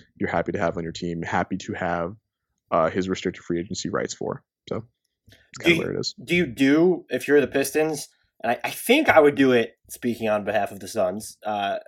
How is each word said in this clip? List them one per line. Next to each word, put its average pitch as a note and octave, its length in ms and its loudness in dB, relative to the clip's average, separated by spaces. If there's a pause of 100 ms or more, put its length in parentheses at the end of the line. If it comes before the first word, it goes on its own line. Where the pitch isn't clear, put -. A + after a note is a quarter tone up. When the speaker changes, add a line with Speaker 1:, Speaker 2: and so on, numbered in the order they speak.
(180)
Speaker 1:
you're - 120 -4
happy E2+ 220 -2
to F2 60 -4
have E2 200 -2
on E2+ 40 -4
your E2 100 -6
team, E2+ 300 -6
happy F#2+ 360 -2
to G2 160 -10
have, E2+ 400 -4 (580)
uh, E2 160 4
his F#2 220 -2
restricted - 340 -6
free E2+ 160 -2
agency F2 300 -8
rights A#1+ 240 -4
for. - 280 -8 (280)
So A2 160 -8 (420)
that's - 100 -20 (200)
Speaker 2:
Do - 60 -8
Speaker 1:
kinda E3+ 120 4
Speaker 2:
you, E3 60 -2
Speaker 1:
where - 120 -4
it - 60 -4
is. - 140 -8 (100)
Speaker 2:
do E3 100 -4
you F3 120 2
do, C#3+ 640 4
if B2+ 180 -4
you're C#3+ 140 6
the - 40 0
Pistons, D3+ 640 -2 (340)
and A#2 100 0
I, B2+ 120 -4
I - 60 -6
think C4+ 400 4
I D#3+ 100 8
would D3 140 8
do C3+ 180 6
it, A#2 200 2 (180)
speaking A2+ 400 -4
on G#2 140 0
behalf G2+ 280 0
of G2+ 80 -16
the F#2+ 80 -12
Suns, G2+ 560 -4
uh, G2+ 320 -2 (120)